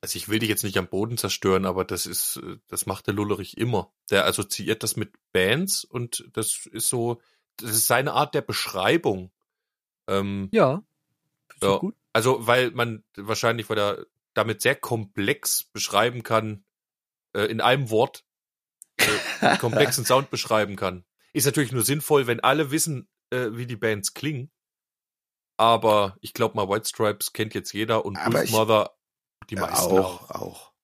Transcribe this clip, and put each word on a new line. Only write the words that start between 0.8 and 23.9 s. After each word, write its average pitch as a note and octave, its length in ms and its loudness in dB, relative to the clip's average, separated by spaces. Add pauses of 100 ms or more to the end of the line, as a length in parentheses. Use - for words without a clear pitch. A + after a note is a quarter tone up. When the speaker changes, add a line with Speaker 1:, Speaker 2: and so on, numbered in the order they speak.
Speaker 1:
Boden A2 300 -4
zerstören, F#2+ 480 0
aber F#2 180 -2
das F2+ 220 -6
ist, - 320 -6
äh, F#2+ 200 -12 (120)
das - 160 -6
macht - 220 -6
der G#2+ 60 -2
Lullerich G#2 440 -4
immer. A2+ 340 -2 (180)
Der G2 160 4
assoziiert G2 580 -2
das A2 120 -4
mit - 160 -6 (220)
Bands A#2+ 500 2
und A#2+ 500 -10
das - 380 -6
ist A2+ 160 -6
so, A#2+ 340 -2 (360)
das A2+ 140 -10
ist G#2+ 160 0
seine C3 260 2
Art C#3+ 200 0
der D3 80 0
Beschreibung. G2+ 920 0 (760)
Ähm, G2 440 -2
Speaker 2:
Ja. F3+ 320 4 (680)
Ist - 140 -12
Speaker 1:
ja. G2 60 4
Speaker 2:
doch G2 120 4
gut. - 140 -6 (180)
Speaker 1:
Also, A#2 340 2
weil B2 240 4
man A#2+ 320 -4 (140)
wahrscheinlich, A2+ 520 -2
weil G#2+ 100 0
er G2+ 260 -2 (300)
damit A2 260 -2
sehr B2+ 140 4
komplex - 1000 -4
beschreiben A2+ 500 0
kann, A2 400 -2 (680)
äh, G2+ 120 -2
in A2 140 -4
einem C3 300 2
Wort, A2 340 0 (720)
äh, - 600 2
Speaker 3:
<laughs> - 0 -
Speaker 1:
komplexen B2+ 480 0
Sound C3 240 2
beschreiben G#2+ 480 0
kann. F2+ 260 -6 (300)
Ist C3 120 0
natürlich C3+ 280 0
nur B2 100 0
sinnvoll, C#3+ 440 2
wenn A#2+ 120 0
alle C#3 320 2
wissen, D3+ 380 -4 (220)
äh, B2+ 200 -2
wie A#2 140 -8
die A#2+ 100 -10
Bands G#2+ 380 -2